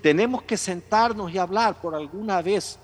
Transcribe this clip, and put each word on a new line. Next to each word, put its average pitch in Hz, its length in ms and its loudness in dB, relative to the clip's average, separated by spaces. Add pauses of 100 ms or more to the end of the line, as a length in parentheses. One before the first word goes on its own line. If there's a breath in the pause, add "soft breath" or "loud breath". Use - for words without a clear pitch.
tenemos 208 400 4
que - 140 -2
sentarnos 208 760 0
y 185 60 -4
hablar 190 420 0
por 165 140 -6
alguna 175 480 -4
vez 190 420 -2